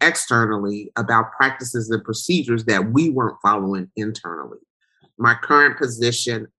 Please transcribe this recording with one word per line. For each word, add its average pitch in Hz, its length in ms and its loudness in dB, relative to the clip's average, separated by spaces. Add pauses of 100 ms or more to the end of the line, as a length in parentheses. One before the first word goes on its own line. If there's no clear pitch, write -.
externally 107 960 0
about 113 360 0
practices 123 580 -2
and 107 120 0
procedures 117 640 -2
that 107 300 2
we 160 160 4
weren't 127 320 -2
following 98 520 0
internally. 87 640 -8 (640)
My 117 160 4
current 147 420 4
position, 120 680 -2 (120)